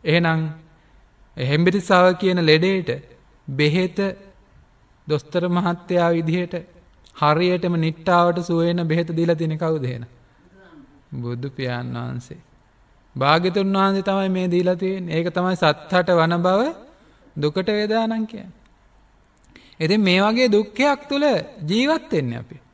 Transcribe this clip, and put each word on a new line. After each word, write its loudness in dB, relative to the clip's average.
එහෙනම් 0
හෙම්බිරිස්සාව 2
කියන 0
ලෙඩේට 2
බෙහෙත 0
දොස්තර -2
මහත්තයා 0
විදිහට -2
හරියටම 2
නිට්ටාවට 2
සුව -2
වෙන 0
බෙහෙත -2
දීලා 0
තියෙන -4
කවුද -2
එහෙනම්? -8
බුදු -8
පියාණන් -8
වහන්සේ. -10
භාග්‍යතුන් 2
වහන්සේ 2
තමයි 0
මේ -2
දීලා 2
තියෙන්නේ. -4
ඒක 0
තමයි -2
සත්තට 0
වන 4
බව 2
දුකට -2
වේදානම් -2
කියන්නේ. -18
ඉතින් 0
මේ 4
වගේ 2
දුක්ඛයක් 0
තුල -2
ජීවත් 0
වෙන්නේ -2
අපි. -16